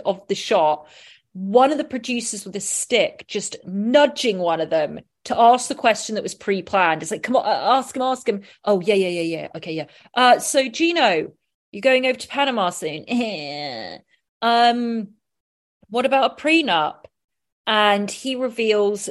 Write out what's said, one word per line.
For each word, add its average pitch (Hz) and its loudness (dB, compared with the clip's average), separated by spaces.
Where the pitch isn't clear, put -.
of 190 -4
the 196 -2
shot, 160 0
one 214 4
of 294 -2
the 302 -4
producers 240 -6
with 190 -14
a 196 -8
stick - -2
just - -8
nudging 233 2
one 170 0
of 156 -2
them 151 -2
to - -4
ask 240 6
the - -4
question 214 0
that 202 -4
was 190 -8
pre-planned. 180 0
It's 160 -10
like, 160 -8
"Come 240 -2
on, - 2
uh, 208 2
ask 254 -6
him, 254 -4
ask 254 -2
him." 202 -4
"Oh, 202 2
yeah, 196 0
yeah, 190 2
yeah, 175 -4
yeah. 151 -12
Okay, 160 -12
yeah. 156 -8
Uh, 247 6
so 269 0
Gino, 262 0
you're 202 -14
going 262 4
over 254 -2
to - -14
Panama 240 0
soon." 156 -10
<laughs> 147 -6
Um, 233 2
what 240 -2
about 269 2
a - -20
prenup? 277 0
And 208 2
he 262 -8
reveals 214 0